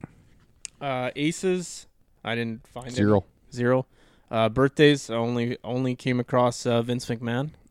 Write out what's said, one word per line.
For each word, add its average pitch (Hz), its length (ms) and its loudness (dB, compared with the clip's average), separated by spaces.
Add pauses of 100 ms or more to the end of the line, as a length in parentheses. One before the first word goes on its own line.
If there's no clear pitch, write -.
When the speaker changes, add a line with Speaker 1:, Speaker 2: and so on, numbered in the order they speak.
(800)
Speaker 1:
Uh, 127 340 -4
Ace's, 175 720 -4 (400)
I 110 100 -4
didn't 117 320 -6
find 123 240 -14
Speaker 2:
Zero. 104 280 4
Speaker 1:
any. 95 80 -4 (280)
Zero. 123 320 2 (440)
Uh, 113 200 2
birthdays, 139 580 4
I 113 60 -4
only, 120 500 -2
only 127 300 -2
came 123 260 -2
across, 123 460 0
uh, 117 160 2
Vince 120 240 -4
McMahon. 120 460 -4 (180)